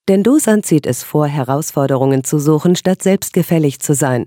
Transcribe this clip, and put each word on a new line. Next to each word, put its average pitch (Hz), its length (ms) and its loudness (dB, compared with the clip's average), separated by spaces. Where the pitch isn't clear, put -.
Denn 196 140 2
Doosan 220 380 2
zieht 156 260 0
es 123 160 -4
vor, 151 240 0
Herausforderungen 135 1000 -2
zu - 120 -2
suchen, 151 380 2
statt 185 260 -2
selbstgefällig 170 800 0
zu - 140 -2
sein. 127 340 -2